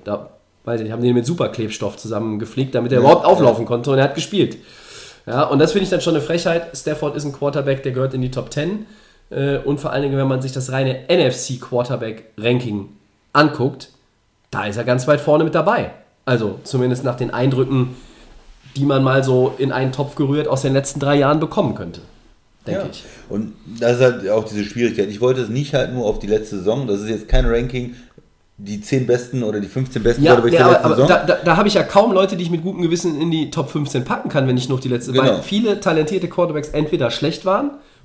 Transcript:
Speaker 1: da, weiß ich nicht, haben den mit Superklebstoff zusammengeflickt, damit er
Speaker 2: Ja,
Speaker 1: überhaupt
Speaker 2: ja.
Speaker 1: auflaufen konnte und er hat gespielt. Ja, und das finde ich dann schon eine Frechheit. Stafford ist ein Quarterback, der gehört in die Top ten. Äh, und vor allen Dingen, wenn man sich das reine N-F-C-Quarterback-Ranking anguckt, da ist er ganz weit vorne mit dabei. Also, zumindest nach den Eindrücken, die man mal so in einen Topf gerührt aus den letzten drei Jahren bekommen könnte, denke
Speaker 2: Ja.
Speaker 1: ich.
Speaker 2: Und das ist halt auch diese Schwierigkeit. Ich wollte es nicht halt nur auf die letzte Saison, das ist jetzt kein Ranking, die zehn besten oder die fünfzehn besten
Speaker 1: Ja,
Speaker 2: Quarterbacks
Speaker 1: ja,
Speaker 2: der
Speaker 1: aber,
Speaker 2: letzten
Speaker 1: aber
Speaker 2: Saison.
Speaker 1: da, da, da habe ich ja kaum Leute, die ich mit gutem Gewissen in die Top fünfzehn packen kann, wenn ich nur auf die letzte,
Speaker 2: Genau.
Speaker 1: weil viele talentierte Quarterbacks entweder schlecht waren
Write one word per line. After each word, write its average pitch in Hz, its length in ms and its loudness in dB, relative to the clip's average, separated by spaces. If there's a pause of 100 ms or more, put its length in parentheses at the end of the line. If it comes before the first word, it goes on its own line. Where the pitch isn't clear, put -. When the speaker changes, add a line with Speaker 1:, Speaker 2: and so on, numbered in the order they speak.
Speaker 1:
da, - 260 -8 (340)
weiß 117 160 -4
ich 113 40 -6
nicht, 110 80 -8
haben 117 100 -6
den 123 120 4
mit 120 120 2
Superklebstoff 110 720 -4
zusammengeflickt, 110 760 -4
damit 123 180 0
er 131 60 4
Speaker 2:
Ja, 123 60 6
Speaker 1:
überhaupt 160 200 8
Speaker 2:
ja. 151 60 4
Speaker 1:
auflaufen 120 360 4
konnte 120 240 -2
und 135 80 4
er 135 60 6
hat 139 100 0
gespielt. 156 420 -2 (680)
Ja, 127 160 0
und 139 160 2
das 160 140 4
finde 196 120 0
ich 185 60 -4
dann 185 100 0
schon 165 140 0
eine 143 100 0
Frechheit. 170 500 -2
Stafford 151 420 -4
ist 147 100 -6
ein 139 80 -6
Quarterback, 139 480 -2
der 131 100 -4
gehört 131 220 -2
in 131 80 -2
die 127 80 -2
Top 120 200 -8
ten. 190 360 -4 (420)
Äh, 139 300 -2
und 147 200 -2
vor 156 140 -6
allen 139 100 -2
Dingen, 139 140 -2
wenn 135 120 0
man 131 120 0
sich 131 120 -6
das 131 200 -6
reine 131 380 -2
N-F-C-Quarterback-Ranking 120 1800 -2 (460)
anguckt, 143 560 0 (600)
da 98 140 -6
ist 104 140 -6
er 117 60 -6
ganz 127 220 0
weit 147 140 4
vorne 151 240 4
mit 156 100 0
dabei. 170 360 0 (340)
Also, 113 400 0
zumindest 127 400 0
nach 143 120 -2
den 123 140 -4
Eindrücken, 131 640 0 (800)
die 135 80 -2
man 139 180 2
mal 131 220 4
so 127 340 2
in 131 140 0
einen 131 200 -2
Topf 135 220 -6
gerührt 143 340 0
aus 131 140 -2
den 135 100 0
letzten 135 280 -2
drei 143 160 2
Jahren 143 240 4
bekommen 151 340 -2
könnte, 87 260 -12 (640)
denke 185 160 -4
Speaker 2:
Ja. 156 80 -8
Speaker 1:
ich. - 140 -18 (240)
Speaker 2:
Und 104 260 -8 (260)
das 120 160 4
ist 123 60 2
halt 113 280 2
auch 110 140 2
diese 104 200 -6
Schwierigkeit. 107 460 -2
Ich 104 100 -12
wollte 127 220 2
es 110 60 -6
nicht 139 260 -4
halt 123 180 -2
nur 123 140 -4
auf 107 120 0
die - 80 -8
letzte 107 320 -2
Saison, 113 280 -2
das 101 140 -2
ist 107 80 -6
jetzt 110 200 -6
kein 127 180 2
Ranking, 123 480 -2 (640)
die 104 200 -10
zehn 127 260 0
besten 123 380 0
oder 107 160 -2
die 101 80 -6
fünfzehn 131 340 -4
besten 117 220 2
Speaker 1:
Ja, 135 100 8
Speaker 2:
Quarterbacks 120 200 4
Speaker 1:
ja, - 40 4
Speaker 2:
der - 80 6
Speaker 1:
aber, - 80 8
Speaker 2:
letzten - 120 4
Speaker 1:
aber - 100 4
Speaker 2:
Saison. 131 120 6 (180)
Speaker 1:
da, 175 100 4
da, - 80 -8
da 165 120 4
habe 208 120 4
ich - 60 2
ja 175 100 4
kaum 208 280 4
Leute, 190 240 2
die 175 60 -4
ich 165 80 -4
mit 165 120 -2
gutem 180 200 -4
Gewissen 165 380 0
in 165 100 0
die 160 200 -2
Top 139 200 -4
fünfzehn 139 340 -2
packen 240 240 -4
kann, 131 200 0
wenn 127 80 2
ich 123 120 -2
nur 131 100 0
auf 131 40 -8
die 127 60 -6
letzte, 123 240 -2
Speaker 2:
Genau. 131 120 4
Speaker 1:
weil 101 180 2
viele 208 380 0
talentierte 165 480 0
Quarterbacks 160 420 -2
entweder 151 400 0
schlecht - 340 -4
waren 220 260 0 (340)